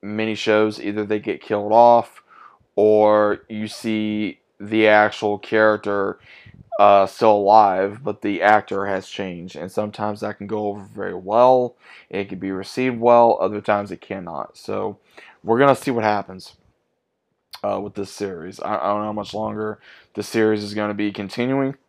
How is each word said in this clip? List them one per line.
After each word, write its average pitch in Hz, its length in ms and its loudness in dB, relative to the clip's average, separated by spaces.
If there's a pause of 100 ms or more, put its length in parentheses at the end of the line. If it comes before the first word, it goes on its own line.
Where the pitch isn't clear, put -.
many 107 320 -4
shows. 107 460 0
Either 104 240 -6
they 104 160 -4
get 95 200 -8
killed 104 300 -4
off, 117 500 4 (540)
or 107 760 4
you 107 200 -8
see 107 720 -4 (180)
the 107 300 2
actual 104 500 2
character, 104 800 0 (640)
uh, 101 260 6
still 110 300 2
alive, 101 640 4
but 104 200 -10
the 98 200 -4
actor 101 440 2
has 95 220 -6
changed. 90 460 -12
And 82 160 -12
sometimes 104 500 -6
that 104 180 -10
can 104 100 -12
go 107 180 -6
over 101 160 -8
very 101 320 -12
well. 120 600 2 (340)
It 98 180 -6
can 95 120 -12
be 95 100 -6
received 120 480 -4
well. 117 420 6
Other 101 200 -2
times 101 320 -2
it - 80 -14
cannot. 85 560 -12
So 101 420 -8 (460)
we're 117 160 2
gonna 139 160 6
see 135 160 -6
what 117 100 -2
happens, 98 540 -4 (1040)
uh, 101 180 -4
with 101 140 -12
this 98 160 -10
series. 92 480 -10
I, 104 160 -6
I 90 140 -4
don't 104 140 -2
know - 20 -6
how 107 80 -6
much 104 200 -8
longer 107 460 -6 (360)
the 104 100 -6
series 107 400 2
is 101 100 -12
gonna 104 200 -4
be 104 180 -4
continuing. 127 640 -4 (120)